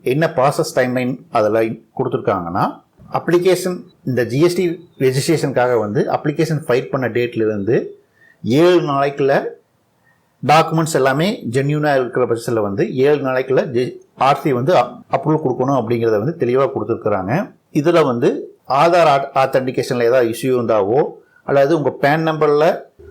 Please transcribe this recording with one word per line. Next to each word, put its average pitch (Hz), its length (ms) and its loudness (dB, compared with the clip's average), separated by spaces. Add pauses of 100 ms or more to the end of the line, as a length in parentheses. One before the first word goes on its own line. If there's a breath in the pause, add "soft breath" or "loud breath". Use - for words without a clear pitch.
என்ன 151 340 0
ப்ராசஸ் 139 380 0
டைம்லைன் 127 560 -2
அதுல 113 340 2
கொடுத்திருக்காங்கன்னா, 113 1160 -4 (320)
அப்ளிகேஷன், 180 720 0 (200)
இந்த 123 200 0
ஜி 117 160 -2
எஸ் 175 160 2
டி 175 320 -2 (100)
ரெஜிஸ்ட்ரேஷனுக்காக 131 800 0
வந்து 107 340 -2
அப்ளிகேஷன் 151 540 -2
ஃபைல் 131 220 0
பண்ண 131 200 -2
டேட்ல 120 280 -2
இருந்து 107 640 -2 (460 soft breath)
ஏழு 165 360 4
நாளைக்குள்ள 139 640 0 (1000)
டாக்குமெண்ட்ஸ் 160 480 2
எல்லாமே 147 560 0
ஜென்யூனா 143 440 0
இருக்கிற 127 320 0
பட்சத்துல 113 340 -2
வந்து 104 360 -2
ஏழு 135 300 2
நாளைக்குள்ள 131 360 0 (100)
ஜெ-, 120 240 -4 (200)
ஆர் 139 200 2
சி 147 160 -2
வந்து 135 240 0
அ-, - 340 -2
அப்ரூவல் 147 360 -2
கொடுக்கணும் 127 340 0
அப்படிங்கிறத 113 380 0
வந்து 151 200 -4
தெளிவா 127 380 0
கொடுத்திருக்கிறாங்க. 104 760 -4 (200)
இதுல 165 320 2
வந்து 139 500 -2 (140)
ஆதார் 165 480 4
ஆத்-, 139 180 -4
ஆத்தென்டிகேஷன்ல 127 680 0
ஏதாவது 120 280 2
இஷ்யூ 113 140 -8
இருந்தாவோ, 113 600 2 (400 soft breath)
அல்லது 139 320 2
உங்க 135 240 -2
பேன் 156 300 0
நம்பர்ல 151 500 2 (300)